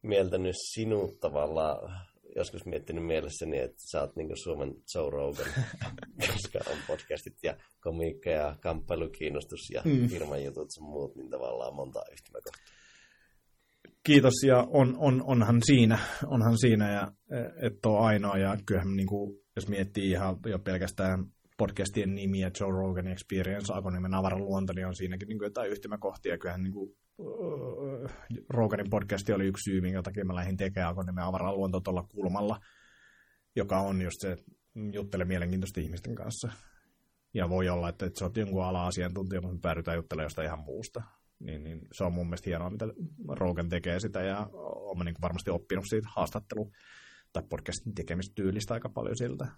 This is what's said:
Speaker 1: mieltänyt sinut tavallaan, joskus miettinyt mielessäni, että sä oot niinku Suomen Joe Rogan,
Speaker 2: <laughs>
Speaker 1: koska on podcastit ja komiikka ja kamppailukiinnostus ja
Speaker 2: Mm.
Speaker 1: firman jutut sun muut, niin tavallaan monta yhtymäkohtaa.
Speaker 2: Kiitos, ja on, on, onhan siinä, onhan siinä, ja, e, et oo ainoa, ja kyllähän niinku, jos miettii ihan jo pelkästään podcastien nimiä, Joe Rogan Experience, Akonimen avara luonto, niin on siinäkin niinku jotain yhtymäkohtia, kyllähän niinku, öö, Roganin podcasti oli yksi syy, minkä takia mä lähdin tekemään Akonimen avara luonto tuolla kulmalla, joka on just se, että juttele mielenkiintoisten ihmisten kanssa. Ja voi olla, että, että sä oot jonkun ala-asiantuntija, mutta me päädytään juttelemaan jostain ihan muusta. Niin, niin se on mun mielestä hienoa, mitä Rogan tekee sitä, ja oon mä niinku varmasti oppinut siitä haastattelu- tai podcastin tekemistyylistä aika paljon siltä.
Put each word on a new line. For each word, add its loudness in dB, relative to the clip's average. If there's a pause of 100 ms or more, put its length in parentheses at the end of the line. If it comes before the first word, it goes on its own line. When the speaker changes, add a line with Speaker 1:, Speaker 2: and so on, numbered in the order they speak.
Speaker 1:
mieltänyt 2 (200)
sinut 0
tavallaan, 0 (300)
joskus -4
miettinyt -4
mielessäni, -2
että -4 (100)
sä 0
oot -4
niinku -6
Suomen -4 (200)
Joe 0
Rogan, -2 (440)
Speaker 2:
<laughs> -4
Speaker 1:
koska -4 (120)
on -2 (100)
podcastit -6
ja -2 (240)
komiikka -2
ja 0
kamppailukiinnostus -4 (140)
ja -4
Speaker 2:
Mm. 6
Speaker 1:
firman -4
jutut -6
sun -16
muut, -6
niin -12
tavallaan -4
monta -6 (120)
yhtymäkohtaa. -18 (1400)
Speaker 2:
Kiitos, 10 (120)
ja 10
on, 6
on, 6
onhan 6
siinä, 10 (280)
onhan 6
siinä, 6
ja, -2 (180)
e, -4
et 0
oo 6
ainoa, 6
ja 4 (100)
kyllähän 2
niinku, -2 (140)
jos -6
miettii 0
ihan 0 (100)
jo -2
pelkästään 0 (340)
podcastien 0
nimiä, 0 (100)
Joe 0
Rogan 0
Experience, -2
Akonimen 0
avara 2
luonto, 0
niin -2
on -4
siinäkin -6
niinku -6
jotain -2
yhtymäkohtia, -4
kyllähän -4
niinku, -4 (240)
öö, -6 (400)
Roganin 2
podcasti 0
oli 2
yksi -2
syy, 4
minkä 0
takia -4
mä 0
lähdin -2
tekemään 0
Akonimen -2
avara 0
luonto 0
tuolla -2
kulmalla, -2 (960)
joka 2
on 2
just -4
se, -2
että -8 (480)
juttele -4
mielenkiintoisten -2
ihmisten -6
kanssa. -6 (800)
Ja 0
voi 2
olla, 0
että, -6
että -6
sä -4
oot -4
jonkun 0
ala-asiantuntija, -2
mutta -6
me -6
päädytään -2
juttelemaan -4
jostain -4
ihan -6
muusta. -10 (360)
Niin, -10
niin -10 (120)
se -4
on 0
mun -2
mielestä -4
hienoa, -2
mitä -6 (420)
Rogan 0
tekee 0
sitä, -2
ja -2
oon -8
mä -2
niinku -6
varmasti -2
oppinut -2
siitä 0
haastattelu- -4 (600)
tai -4
podcastin -6
tekemistyylistä -2
aika -6
paljon -4
siltä. -4